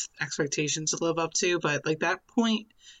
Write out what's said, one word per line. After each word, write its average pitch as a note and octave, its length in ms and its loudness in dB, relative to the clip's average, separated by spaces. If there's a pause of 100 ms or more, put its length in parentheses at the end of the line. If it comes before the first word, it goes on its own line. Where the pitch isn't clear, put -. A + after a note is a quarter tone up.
(200)
expectations D3+ 720 -2
to D#3+ 120 -2
live E3 140 0
up E3 160 -2
to, F3 240 2
but, D3 260 0
like, D#3 140 0
that F3 300 -2
point A3+ 400 2 (320)